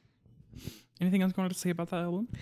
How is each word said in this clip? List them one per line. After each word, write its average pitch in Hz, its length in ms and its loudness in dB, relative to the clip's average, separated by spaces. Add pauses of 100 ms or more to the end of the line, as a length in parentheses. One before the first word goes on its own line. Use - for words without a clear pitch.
(1000)
Anything 185 220 4
else 185 140 4
you 190 60 0
wanted 185 120 0
to - 60 -6
say 180 100 0
about 170 200 -2
that 170 120 0
album? 180 260 -2 (140)